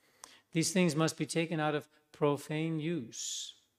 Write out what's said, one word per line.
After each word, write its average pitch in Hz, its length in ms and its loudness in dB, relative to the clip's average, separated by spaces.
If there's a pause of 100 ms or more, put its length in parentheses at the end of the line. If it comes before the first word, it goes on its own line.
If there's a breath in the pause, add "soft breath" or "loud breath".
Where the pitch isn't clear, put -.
(540 loud breath)
These 165 180 2
things 175 240 4
must 156 220 2
be 156 80 -2
taken 165 340 -2
out 151 160 0
of 147 140 -6 (220 soft breath)
profane 156 680 0
use - 760 -6 (240)